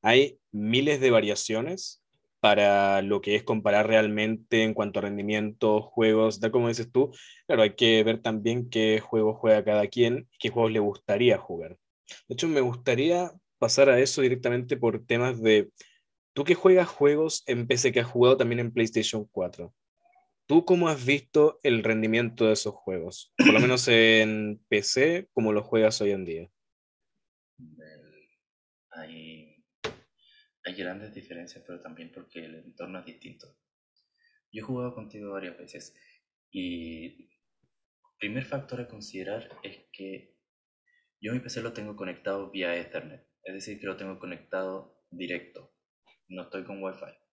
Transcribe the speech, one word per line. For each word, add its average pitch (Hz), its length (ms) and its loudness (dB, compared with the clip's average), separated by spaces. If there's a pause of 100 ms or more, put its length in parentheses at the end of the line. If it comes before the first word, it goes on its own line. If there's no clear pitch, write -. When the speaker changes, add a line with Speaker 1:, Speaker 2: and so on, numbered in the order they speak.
Speaker 1:
hay 123 400 4 (120)
miles 123 480 0
de 131 100 4
variaciones 113 920 -2 (380)
para 101 640 4
lo 101 180 0
que 101 140 -2
es 107 80 0
comparar 107 460 0
realmente 110 760 2
en 110 100 0
cuanto 104 280 -4
a - 20 -6
rendimiento, 107 800 -2
juegos, 110 580 2
tal 110 100 -2
como 120 180 0
dices 117 220 -6
tú. 135 220 2 (340)
Claro, 123 160 2
hay 104 120 2
que 113 300 4
ver 110 180 0
también 117 480 -4
qué 110 300 2
juegos 107 380 -2
juega 107 260 4
cada 104 240 0
quien 120 420 0
y - 80 -20
qué 113 100 -4
juegos 113 240 0
le 110 60 0
gustaría 104 580 2
jugar. 82 420 -12 (500)
De 127 60 -12
hecho, 165 140 -4
me 147 120 0
gustaría 135 720 -2 (260)
pasar 139 300 4
a 123 100 6
eso 135 220 0
directamente 123 560 -2
por 113 300 -2
temas 120 360 -2
de, 107 280 4 (640)
tú 143 100 -4
que 175 100 2
juegas 185 320 6
juegos 147 600 0
en 120 200 -2
P 123 100 0
C 123 140 0
que 120 100 2
has 120 60 -2
jugado 123 300 6
también 120 240 0
en 117 120 -4
PlayStation 110 540 -2
cuatro, 87 480 -8 (720)
¿tú 170 200 4
cómo 175 220 4
has 139 160 -2
visto 143 580 2
el 117 200 2
rendimiento 113 640 0
de 110 60 4
esos 107 220 -4
juegos? 90 640 -10
Por - 160 6
lo - 60 4
menos 123 280 2
en 110 800 4
P 104 140 0
C, 170 500 0
¿cómo 110 220 0
los 104 100 -2
juegas 110 380 2
hoy 101 80 0
en 95 160 -4
día? 82 240 -12 (1080)
Speaker 2:
El, 78 680 -20 (640)
hay, 80 720 -20 (1000)
hay 90 100 -12
grandes 101 400 -12
diferencias, 87 520 -20
pero 87 140 -18
también 82 320 -20
porque 85 320 -20
el 80 120 -20
entorno 87 420 -18
es 87 80 -18
distinto. - 400 -20 (1040)
Yo 107 80 -16
he 107 60 -18
jugado 123 280 -8
contigo 104 380 -16
varias 92 240 -14
veces - 400 -20 (560)
y 82 800 -12 (880)
primer 117 260 -10
factor 127 380 -12
a 113 40 -14
considerar 101 600 -14 (140)
es - 320 -20
que - 420 -18 (840)
yo 107 100 -10
mi 123 80 -6
P 123 80 -18
C - 140 -12
lo 117 100 -10
tengo 104 240 -14
conectado 98 540 -10
vía 90 260 -6
Ethernet, 82 500 -14 (160)
es 95 120 -16
decir, 98 240 -16
que - 80 -14
lo 95 100 -10
tengo 95 220 -14
conectado 95 880 -12
directo. 87 640 -14 (560)
No 92 140 -16
estoy 92 220 -14
con 98 180 -16
Wi-Fi. 95 300 -12 (200)